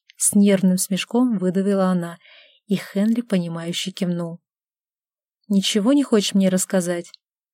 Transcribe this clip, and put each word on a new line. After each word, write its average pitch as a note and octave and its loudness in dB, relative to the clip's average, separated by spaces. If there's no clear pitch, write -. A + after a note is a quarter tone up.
с - -4
нервным F#3+ 4
смешком A3+ -2
выдавила F#3+ 0
она, F3 -2
и G3 0
Хенли, A3 -2
понимающе E3+ -4
кивнул. E3+ -6
«Ничего G3+ 2
не C#4+ 4
хочешь G#3+ 0
мне F#3+ 4
рассказать?» F3 -2